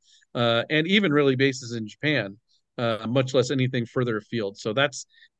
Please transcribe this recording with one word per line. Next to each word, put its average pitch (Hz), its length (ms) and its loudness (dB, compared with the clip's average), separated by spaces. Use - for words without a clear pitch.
uh, 117 360 2
and 156 180 2
even 196 240 4
really 139 240 4
bases 127 360 0
in 117 140 -6
Japan, 107 500 -4
uh, 113 280 -2
much 131 260 0
less 131 200 2
anything 127 340 -2
further 120 300 -2
afield. 104 420 -6
So 110 140 -4
that's, 139 340 -2